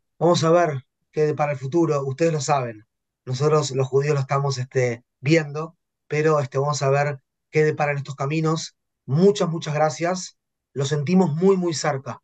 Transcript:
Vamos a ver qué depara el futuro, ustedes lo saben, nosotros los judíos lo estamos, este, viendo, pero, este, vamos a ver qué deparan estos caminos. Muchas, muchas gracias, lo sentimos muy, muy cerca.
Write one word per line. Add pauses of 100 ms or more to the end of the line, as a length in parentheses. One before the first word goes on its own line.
(180)
Vamos
a
ver (260)
qué
depara
el
futuro,
ustedes
lo
saben, (400)
nosotros
los
judíos
lo
estamos,
este, (160)
viendo, (320)
pero,
este,
vamos
a
ver (320)
qué
deparan
estos
caminos. (280)
Muchas,
muchas
gracias, (360)
lo
sentimos
muy,
muy
cerca.